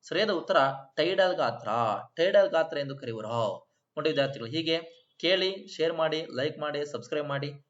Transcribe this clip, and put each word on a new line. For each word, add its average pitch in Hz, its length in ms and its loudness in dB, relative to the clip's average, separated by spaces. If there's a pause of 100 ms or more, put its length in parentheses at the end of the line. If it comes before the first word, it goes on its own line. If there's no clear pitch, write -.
ಸರಿಯಾದ 185 280 -2
ಉತ್ತರ 185 280 2 (380)
ಟೈಡಲ್ 185 400 4
ಗಾತ್ರ, 120 320 -2 (480)
ಟೈಡಲ್ 190 340 6
ಗಾತ್ರ 160 280 0
ಎಂದು 139 200 -6
ಕರೆಯುವರು. 110 680 -4 (300)
ನೋಡಿ 151 120 2
ವಿದ್ಯಾರ್ಥಿಗಳು, 139 380 0
ಹೀಗೆ 160 540 -4 (180)
ಕೇಳಿ, 185 480 0
ಶೇರ್ 165 260 0
ಮಾಡಿ, 160 320 0 (100)
ಲೈಕ್ 147 240 -2
ಮಾಡಿ, 147 260 -4
ಸಬ್ಸ್ಕ್ರೈಬ್ 147 420 -6
ಮಾಡಿ 143 240 -4 (180)